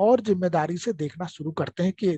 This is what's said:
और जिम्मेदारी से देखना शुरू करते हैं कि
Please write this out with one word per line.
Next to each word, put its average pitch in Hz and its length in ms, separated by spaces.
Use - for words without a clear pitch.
और 240 220
जिम्मेदारी 180 560
से 233 160
देखना 151 340
शुरू 156 240
करते 156 300
हैं 185 100
कि 180 240